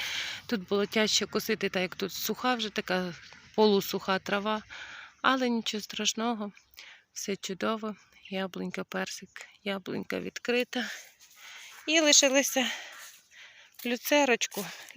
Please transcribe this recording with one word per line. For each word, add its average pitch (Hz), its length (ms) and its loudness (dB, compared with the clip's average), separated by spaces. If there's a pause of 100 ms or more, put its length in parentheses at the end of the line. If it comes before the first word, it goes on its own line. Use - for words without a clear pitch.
(460)
Тут 196 220 -4
було 202 180 2
тяжче 214 400 2
косити, 202 440 -2
так 190 120 0
як 180 140 -4
тут 190 180 -4
суха 247 420 0
вже 220 140 -4
така 185 440 -2 (420)
полусуха 196 640 4
трава. 208 420 -2 (600)
Але 254 280 4
нічого 220 320 -2
страшного, 214 680 -2 (600)
все - 220 -4
чудово. 214 600 -4 (340)
Яблунька, 185 540 -4
персик, - 460 -6 (340)
яблунька 196 560 -4
відкрита. 240 720 -2 (960)
І 311 120 6
лишилися 277 680 6 (1160)
люцерочку. 240 800 2 (320)